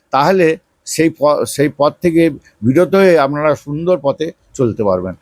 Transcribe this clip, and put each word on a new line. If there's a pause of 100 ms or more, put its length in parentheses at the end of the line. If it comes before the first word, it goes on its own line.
(120)
তাহলে (280)
সেই
প-,
সেই
পথ
থেকে (320)
বিরত
হয়ে
আপনারা
সুন্দর
পথে (220)
চলতে
পারবেন